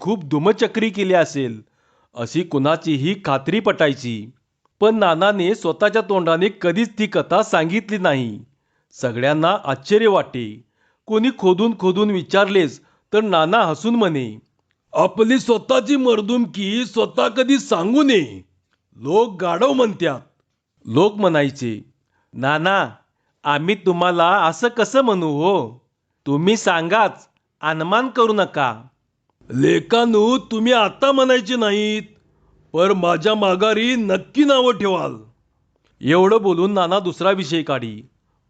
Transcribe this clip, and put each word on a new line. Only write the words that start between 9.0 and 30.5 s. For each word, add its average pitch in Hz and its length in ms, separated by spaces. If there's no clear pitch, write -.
आश्चर्य 190 420
वाटे. 123 580
कोणी 214 220
खोदून 190 400
खोदून 185 320
विचारलेच 190 680
तर 208 80
नाना 185 380
हसून 185 360
म्हणे, 143 440
"आपली 220 460
स्वतःची 240 580
मर्दुमकी 226 920
स्वतः 226 420
कधी 262 300
सांगू 208 440
नये, 147 420
लोक 180 440
गाढव 185 320
म्हणतात." 170 480
लोक 185 300
म्हणायचे, 139 640
"नाना, 156 540
आम्ही 151 300
तुम्हाला 175 540
असं 180 400
कसं 233 340
म्हणू 185 260
हो? 147 580
तुम्ही 160 300
सांगाच, 180 720
अनुमान 165 480
करू 226 240
नका." 135 500
"लेकानू, 214 840
तुम्ही 226 340